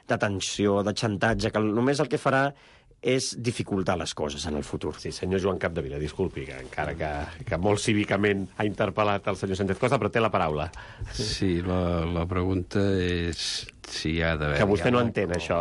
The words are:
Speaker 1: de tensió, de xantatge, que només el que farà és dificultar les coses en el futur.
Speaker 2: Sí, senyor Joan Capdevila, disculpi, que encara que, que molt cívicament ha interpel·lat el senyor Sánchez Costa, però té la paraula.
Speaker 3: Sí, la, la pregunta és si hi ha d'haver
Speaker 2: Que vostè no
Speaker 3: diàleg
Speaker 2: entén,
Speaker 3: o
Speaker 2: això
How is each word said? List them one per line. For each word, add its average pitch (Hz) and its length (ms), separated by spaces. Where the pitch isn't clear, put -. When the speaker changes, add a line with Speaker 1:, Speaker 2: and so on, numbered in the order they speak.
Speaker 1:
de 120 140
tensió, 101 640
de 104 80
xantatge, 107 580
que 107 140
només 123 400
el 123 80
que 151 80
farà 135 300
és 127 320
dificultar 98 640
les 80 160
coses 73 320
en 76 80
el 71 80
futur. 76 340
Speaker 2:
Sí, 82 140
senyor 92 300
Joan 95 180
Capdevila, 78 400
disculpi, 76 480
que 67 100
encara 73 380
que, 80 140
que 80 140
molt 104 180
cívicament 104 680
ha 110 100
interpel·lat 104 640
el 95 80
senyor 95 220
Sánchez 98 180
Costa, 127 220
però 101 100
té - 80
la 113 140
paraula. 78 320
Speaker 3:
Sí, 98 500
la, 87 460
la 85 180
pregunta 90 540
és 87 460
si - 300
hi 82 80
ha 82 100
d'haver 76 240
Speaker 2:
Que 87 80
vostè 101 240
no 123 140
Speaker 3:
diàleg 113 80
Speaker 2:
entén, 95 180
Speaker 3:
o 87 80
Speaker 2:
això 85 220